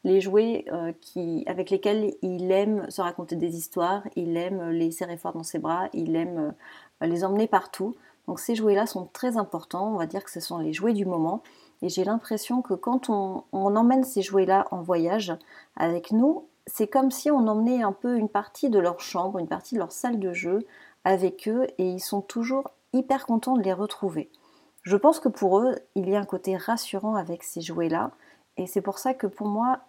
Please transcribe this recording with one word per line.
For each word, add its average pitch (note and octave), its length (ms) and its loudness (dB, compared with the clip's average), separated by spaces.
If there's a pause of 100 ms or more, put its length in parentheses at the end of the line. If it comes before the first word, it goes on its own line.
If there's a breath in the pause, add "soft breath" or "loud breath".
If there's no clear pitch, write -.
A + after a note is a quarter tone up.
les F#3+ 160 6
jouets, G#3 500 2
euh, E3 300 -4
qui, E3 480 -4
avec F3+ 220 -4
lesquels G#3 520 2
il F#3 300 0
aime G3+ 360 2
se - 140 -6
raconter F3 320 -4
des E3 220 -2
histoires, F3+ 480 -2 (100)
il E3+ 220 -2
aime F3 340 -4
les E3 220 0
serrer E3+ 240 -6
fort E3+ 160 -8
dans E3 100 -8
ses E3 160 -6
bras, E3+ 340 -2
il E3 220 -2
aime, E3 380 -2 (500 loud breath)
euh, D#3+ 60 -2
les E3+ 160 0
emmener G3+ 240 2
partout. G3+ 480 -2 (320 soft breath)
Donc F3+ 100 -6
ces - 160 -2
jouets-là G#3+ 320 4
sont F#3 260 -8
très B3 240 -4
importants, G3 560 -4
on G#3+ 40 -2
va E3+ 100 -2
dire F#3+ 160 -6
que - 80 -18
ce - 80 -12
sont E3+ 200 -8
les D#3+ 140 -4
jouets F#3+ 200 0
du G3+ 120 0
moment. F3 380 0 (400 soft breath)
Et F3+ 60 -4
j'ai F#3 160 0
l'impression A3+ 580 -2
que G3+ 120 -2
quand B3 360 -2
on, G3 400 -2
on G3 240 2
emmène A#3+ 300 6
ces A#3 180 -2
jouets-là F#3+ 480 4
en F3+ 120 -6
voyage F3 540 0 (380 loud breath)
avec E3+ 380 -2
nous, C4+ 320 4 (240)
c'est - 180 0
comme C4 240 4
si D4 220 0
on B3 160 4
emmenait A3+ 340 2
un G#3 80 2
peu B3 260 -2
une G#3+ 120 2
partie G#3 420 0
de G#3+ 80 6
leur F3 220 2
chambre, F#3 400 -2
une E3 80 -4
partie D#3+ 260 -6
de A3 60 0
leur E3+ 100 -4
salle A#3+ 300 -2
de F#3+ 120 -2
jeu F3+ 280 0 (420 loud breath)
avec F#3 460 2
eux, B3 180 2 (120)
et F#3 100 2
ils F#3 100 -4
sont G3+ 220 -4
toujours B3 500 -4 (220)
hyper C4 340 0
contents A#3 300 2
de A3 80 2
les F#3+ 80 2
retrouver. F#3 580 -4 (540 soft breath)
Je F#3 120 2
pense C#4+ 240 6
que - 80 2
pour G3 320 4
eux, B3 160 2 (180)
il F#3+ 140 0
y G3 80 2
a G3+ 40 2
un G3+ 40 -6
côté F#3+ 320 -4
rassurant G#3+ 580 -2
avec E3+ 300 -4
ces - 160 -10
jouets-là, E3 500 -2 (460 soft breath)
et F3+ 100 -6
c'est F#3+ 140 0
pour G3 180 -4
ça C4 160 0
que B3 140 -4
pour G#3 180 -6
moi A#3 320 0 (100)